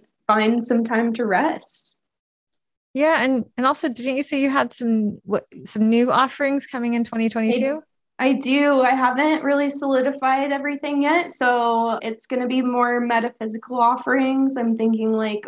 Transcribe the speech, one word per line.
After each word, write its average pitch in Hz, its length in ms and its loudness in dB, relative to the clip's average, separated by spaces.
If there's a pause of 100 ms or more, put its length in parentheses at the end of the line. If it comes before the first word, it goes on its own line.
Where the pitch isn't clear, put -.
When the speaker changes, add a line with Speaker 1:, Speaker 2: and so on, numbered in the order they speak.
(260)
Speaker 1:
find 220 400 2
some 233 200 0
time 233 300 0
to 240 100 -2
rest. - 720 -4 (960)
Speaker 2:
Yeah. 294 300 4
And, 262 220 0 (100)
and 247 100 -2
also, 285 220 0
didn't 254 300 -4
you 285 60 -2
say 277 180 -2
you 277 80 2
had 262 240 0
some, 220 500 -2
what, 196 220 -4 (180)
some 220 260 0
new 240 220 2
offerings 269 560 0
coming 240 260 -4
in 240 120 -2
twenty 226 240 -2
twenty-two? 247 520 0 (380)
Speaker 1:
I, 254 80 0
I 277 60 4
do. 269 480 2
I 254 80 4
haven't 269 540 2
really 285 260 0
solidified 269 840 -2
everything 285 500 -2
yet. 320 300 0
So 233 720 0
it's 226 240 -8
gonna 254 220 -4
be 254 140 0
more 240 380 0
metaphysical 233 800 -4
offerings. 262 800 2
I'm 233 200 0
thinking, 220 360 0
like, 214 340 -2